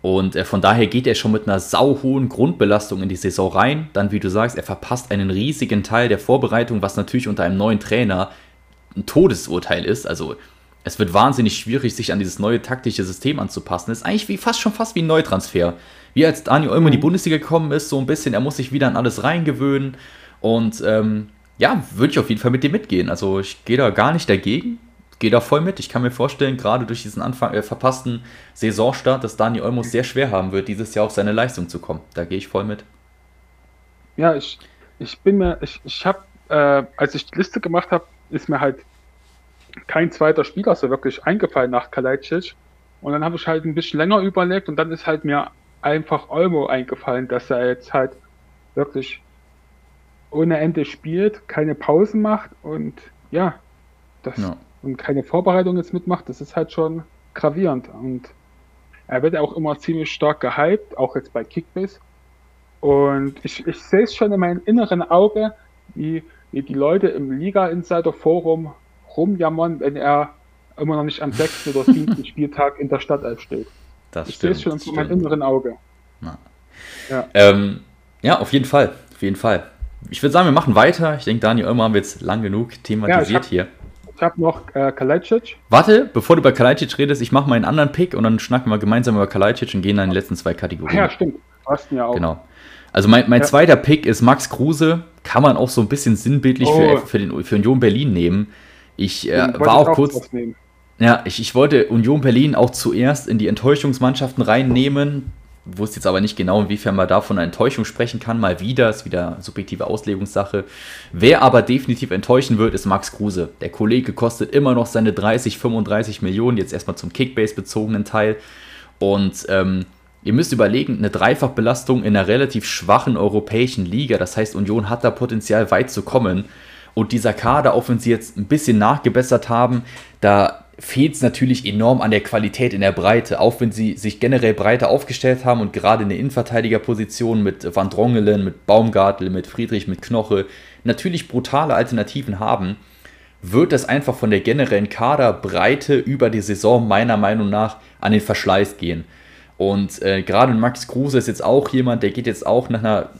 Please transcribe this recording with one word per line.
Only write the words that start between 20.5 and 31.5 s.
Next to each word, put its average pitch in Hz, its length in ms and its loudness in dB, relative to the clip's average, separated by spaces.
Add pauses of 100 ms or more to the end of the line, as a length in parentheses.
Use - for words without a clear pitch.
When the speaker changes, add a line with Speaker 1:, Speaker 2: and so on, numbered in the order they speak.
Speaker 1:
ähm, 107 400 0 (300)
ja, 175 260 2 (100)
würde 120 180 2
ich 143 80 0
auf - 100 -2
jeden 110 120 -2
Fall 123 100 0
mit 127 120 0
dir 143 80 0
mitgehen. 101 380 -2
Also 98 320 -2
ich - 240 -12
gehe 120 120 0
da 131 120 2
gar 110 240 2
nicht 165 160 -4
dagegen, 196 500 0 (400)
gehe 110 100 0
da 117 120 4
voll 147 200 0
mit. 190 180 -4
Ich - 100 -12
kann 123 120 -4
mir 123 80 0
vorstellen, 131 480 -2
gerade 120 280 -2
durch 117 180 -8
diesen - 180 -10
Anfang, 127 320 -4
äh, 107 80 0
verpassten 123 640 -4 (320)
Saisonstart, 123 680 0
dass 110 120 -8
Dani 113 260 -2
Olmo 120 200 -2
es - 100 -8
sehr 120 140 -2
schwer 131 260 -4
haben 92 200 -2
wird, 98 160 -4
dieses 107 280 -10
Jahr 107 100 2
auf 107 60 -8
seine 104 220 -2
Leistung 110 360 -4